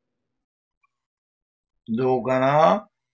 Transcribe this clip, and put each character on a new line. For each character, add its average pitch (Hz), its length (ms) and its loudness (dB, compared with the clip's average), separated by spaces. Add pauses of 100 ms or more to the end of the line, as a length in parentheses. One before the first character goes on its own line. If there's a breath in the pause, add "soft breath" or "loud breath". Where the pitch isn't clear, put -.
(2000)
ど 127 240 -2
う 110 40 -12
か 131 140 -4
な？ 156 500 2 (260)